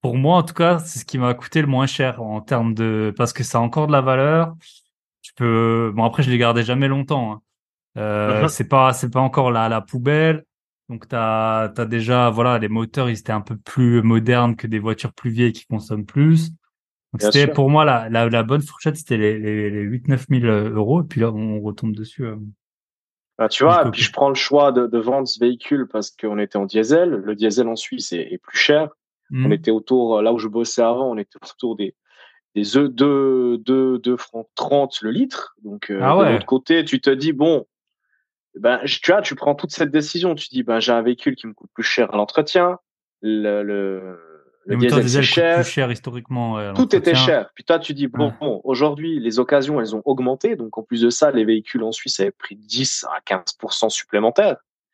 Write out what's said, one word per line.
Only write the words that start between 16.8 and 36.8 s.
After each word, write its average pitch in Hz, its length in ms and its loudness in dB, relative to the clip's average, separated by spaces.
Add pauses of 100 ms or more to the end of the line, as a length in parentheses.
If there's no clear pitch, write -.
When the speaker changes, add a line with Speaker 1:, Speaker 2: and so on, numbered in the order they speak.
Speaker 2:
Bien 104 100 4
Speaker 1:
c'était, 143 160 4
Speaker 2:
sûr. 143 80 0
Speaker 1:
pour 139 160 4
moi, 151 160 6
la, 117 240 2
la, 117 180 2
la 117 140 2
bonne 131 180 0
fourchette, 151 360 -6
c'était 123 200 -4
les, 107 220 2
les, 107 320 -2
les 104 100 -4
huit, 120 280 -4
neuf 131 200 0
mille, 123 180 2
euh, 107 280 2
euros. 113 280 2
Et - 40 -4
puis - 160 -2
là, 113 100 2
on, 107 240 -4
on 104 60 -4
retombe 107 340 -6
dessus, 110 300 -10
euh, 110 100 -10 (1040)
Speaker 2:
Bah, 110 100 2
tu - 160 0
vois, 170 120 8
Speaker 1:
jusqu'au 143 140 4
Speaker 2:
puis 110 120 -6
Speaker 1:
cul. 113 40 2
Speaker 2:
je - 60 -4
prends 139 160 2
le 139 60 0
choix 143 380 2
de, 123 140 2
de 117 120 -2
vendre 127 280 -2
ce 110 140 -6
véhicule 123 500 0
parce 104 200 -6
qu'on 104 280 -6
était 104 200 -4
en 98 80 -2
diesel. 127 440 2
Le 107 240 -4
diesel 110 320 0
en 113 100 -6
Suisse - 360 -10
est, - 180 -8
est 92 80 -10
plus - 200 -10
cher. 151 320 2 (400)
Speaker 1:
Hmm. 131 160 -2
Speaker 2:
On 143 40 2
était 101 200 0
autour, 113 520 2
là 113 100 2
où 117 60 0
je 110 100 -6
bossais 117 340 -2
avant, 123 280 0
on 110 80 -6
était - 240 -14
autour 113 340 -8
des, 101 180 -8 (600)
des 104 80 -2 (280)
deux, 131 680 2
deux, 131 400 0
deux 123 180 -2
francs 113 380 -14
trente 139 480 -2
le 110 80 -4
litre. - 540 -6
Donc, 104 260 -14
euh, 98 120 -4
Speaker 1:
Ah 135 120 4
Speaker 2:
de 190 60 4
Speaker 1:
ouais. 156 140 4
Speaker 2:
l'autre 104 120 -4
côté, 151 380 0